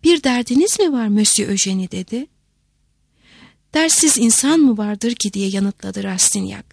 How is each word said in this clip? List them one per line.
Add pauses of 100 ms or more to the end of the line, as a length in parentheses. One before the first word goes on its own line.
"Bir
derdiniz
mi
var
Monsieur
Eugène?"
dedi. (1500)
"Dertsiz
insan
mı
vardır
ki?"
diye
yanıtladı
Rastignac.